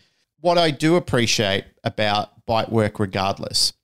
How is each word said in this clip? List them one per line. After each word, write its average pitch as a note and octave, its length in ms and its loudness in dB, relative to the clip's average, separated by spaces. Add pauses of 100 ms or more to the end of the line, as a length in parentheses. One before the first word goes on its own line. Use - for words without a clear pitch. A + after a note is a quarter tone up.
(400)
What E3+ 160 2
I E3 140 4
do D#3 240 2
appreciate A2+ 680 0 (180)
about G#2 640 -2
bite A2+ 240 -2
work G#2+ 300 0
regardless G2 720 -2 (120)